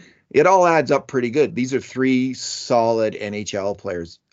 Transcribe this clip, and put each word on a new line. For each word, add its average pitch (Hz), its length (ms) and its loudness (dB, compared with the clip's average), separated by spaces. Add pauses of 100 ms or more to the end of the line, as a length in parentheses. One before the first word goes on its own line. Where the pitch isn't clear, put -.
(300)
it 143 160 4
all 180 200 6
adds 151 260 2
up 139 160 -2
pretty 123 220 -2
good. 127 260 0
These 127 180 -4
are 123 60 0
three 131 540 -2
solid 113 800 0
N 104 180 -8
H 104 200 -8
L 101 200 -4
players, 87 460 -10 (120)